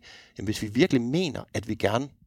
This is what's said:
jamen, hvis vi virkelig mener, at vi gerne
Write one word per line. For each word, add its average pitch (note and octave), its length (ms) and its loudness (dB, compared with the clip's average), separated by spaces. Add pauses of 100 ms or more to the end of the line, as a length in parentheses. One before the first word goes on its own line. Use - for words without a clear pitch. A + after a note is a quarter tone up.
(380)
jamen, G2+ 80 -8
hvis G#2+ 160 -2
vi A2 60 -4
virkelig B2 340 4
mener, B2 420 -2 (100)
at G#2 140 -6
vi A2 80 -4
gerne A#2 340 0 (180)